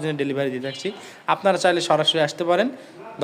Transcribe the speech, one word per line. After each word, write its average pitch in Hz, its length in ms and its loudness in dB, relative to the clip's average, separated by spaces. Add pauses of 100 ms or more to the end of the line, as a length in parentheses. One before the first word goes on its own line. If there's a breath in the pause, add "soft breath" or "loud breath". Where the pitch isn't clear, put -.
দিনের 151 200 -2
ডেলিভারি 135 320 0
দিয়ে 127 120 -6
থাকছি। 135 220 -8 (460 loud breath)
আপনারা 190 300 2
চাইলে 175 240 4
সরাসরি 156 380 4
আসতে 147 240 -6
পারেন 196 180 4 (560 loud breath)